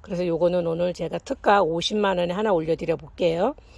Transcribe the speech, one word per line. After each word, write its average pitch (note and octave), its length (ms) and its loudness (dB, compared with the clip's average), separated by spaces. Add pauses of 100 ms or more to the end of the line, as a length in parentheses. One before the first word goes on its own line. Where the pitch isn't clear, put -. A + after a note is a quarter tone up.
그래서 F3+ 260 -4
요거는 F3 400 2
오늘 E3+ 280 -2
제가 E3+ 240 -6
특가 G3+ 440 2
오십만 F3+ 560 0
원에 F3 140 -2
하나 G#3 200 0
올려드려 D#3+ 440 0
볼게요. E3+ 580 -2 (240)